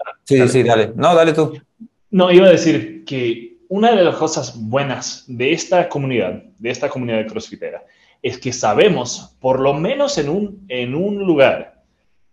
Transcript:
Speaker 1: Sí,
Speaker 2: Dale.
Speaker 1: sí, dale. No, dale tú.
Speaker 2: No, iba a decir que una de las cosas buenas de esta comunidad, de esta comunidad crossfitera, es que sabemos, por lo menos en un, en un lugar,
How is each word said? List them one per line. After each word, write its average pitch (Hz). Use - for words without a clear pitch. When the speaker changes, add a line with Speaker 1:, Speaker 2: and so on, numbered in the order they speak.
Speaker 1:
Sí, 139
Speaker 2:
Dale. 123
Speaker 1:
sí, 127
dale. 110
No, 165
dale 165
tú. 151
Speaker 2:
No, 185
iba 185
a 185
decir 156
que 123
una 214
de 196
las 156
cosas 151
buenas 123
de 127
esta 175
comunidad, 131
de 113
esta 127
comunidad 117
crossfitera, 95
es 131
que 123
sabemos, 123
por 131
lo 139
menos 269
en 143
un, 196
en 123
un 202
lugar, 135